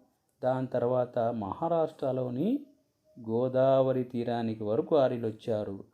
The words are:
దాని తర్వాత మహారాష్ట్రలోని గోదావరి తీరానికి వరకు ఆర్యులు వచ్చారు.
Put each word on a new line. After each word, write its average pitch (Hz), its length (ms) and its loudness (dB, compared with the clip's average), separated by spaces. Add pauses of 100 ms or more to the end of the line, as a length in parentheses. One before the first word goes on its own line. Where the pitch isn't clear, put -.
(440)
దాని 131 220 -2
తర్వాత 123 520 0
మహారాష్ట్రలోని 131 1500 -2 (640)
గోదావరి 127 720 4
తీరానికి 117 600 -4
వరకు 120 320 0
ఆర్యులు 123 300 2
వచ్చారు. 107 680 -6